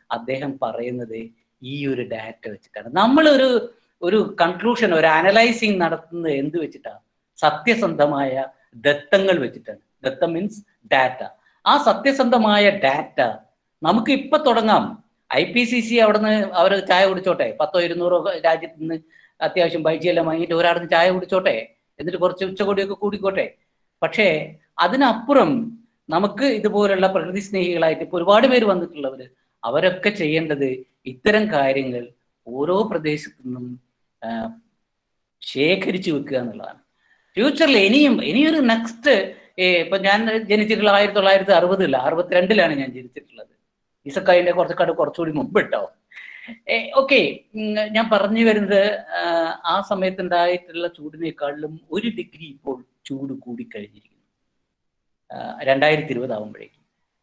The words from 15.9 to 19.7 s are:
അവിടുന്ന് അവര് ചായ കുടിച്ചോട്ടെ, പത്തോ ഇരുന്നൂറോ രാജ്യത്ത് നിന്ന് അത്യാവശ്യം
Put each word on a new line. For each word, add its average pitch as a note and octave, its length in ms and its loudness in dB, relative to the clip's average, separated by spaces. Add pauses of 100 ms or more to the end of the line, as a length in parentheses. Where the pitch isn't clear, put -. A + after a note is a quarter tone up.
അവിടുന്ന് G#3+ 560 2
അവര് F#3+ 360 2
ചായ F#3 180 4
കുടിച്ചോട്ടെ, F3 540 -2
പത്തോ D3+ 220 0
ഇരുന്നൂറോ F3 520 0 (120)
രാജ്യത്ത് E3 360 -2
നിന്ന് D#3+ 180 -6 (420)
അത്യാവശ്യം E3 420 0